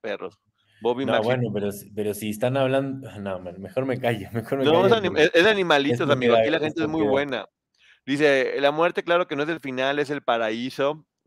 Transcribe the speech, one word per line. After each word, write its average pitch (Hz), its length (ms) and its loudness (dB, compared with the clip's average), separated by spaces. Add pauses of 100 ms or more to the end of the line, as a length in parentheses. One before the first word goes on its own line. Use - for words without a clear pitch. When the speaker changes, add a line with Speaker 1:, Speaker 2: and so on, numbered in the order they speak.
Speaker 1:
perros. 98 400 -10 (400)
Bobby, 120 240 -2
Speaker 2:
No, 113 80 0
Speaker 1:
Maxi. 113 140 2
Speaker 2:
bueno, 123 260 0
pero 101 180 -4
si, - 200 -12
pero 104 240 -4
si 107 160 -6
están 123 260 -2
hablando, 135 640 -2
no, 98 220 -8
man, 90 200 -14
mejor 98 240 -6
me 127 160 -4
callo, 113 280 -2
<laughs> - 40 -20
mejor 117 260 -4
me 135 60 0
Speaker 1:
No, 151 80 4
Speaker 2:
callo 180 140 6
Speaker 1:
es 208 80 4
anim-, 202 160 0
Speaker 2:
porque 151 140 2
Speaker 1:
es, 175 100 4
es 170 100 6
de 220 60 6
animalitos, 160 500 2
Speaker 2:
esto 147 140 2
Speaker 1:
amigo, 123 180 2
Speaker 2:
queda, 113 100 6
Speaker 1:
aquí 110 80 0
la 160 100 2
gente 156 180 -4
es 160 60 -2
Speaker 2:
esto 151 40 -2
Speaker 1:
muy 160 140 -2
Speaker 2:
queda. 139 80 2
Speaker 1:
buena. 135 360 -2 (600)
Dice, 139 540 2
la 143 100 4
muerte, 165 340 0
claro 175 220 2
que 156 100 -6
no 143 60 0
es 151 80 -4
el 160 100 -6
final, 135 380 -2
es 139 100 -2
el 143 140 -6
paraíso. 123 800 -2 (220)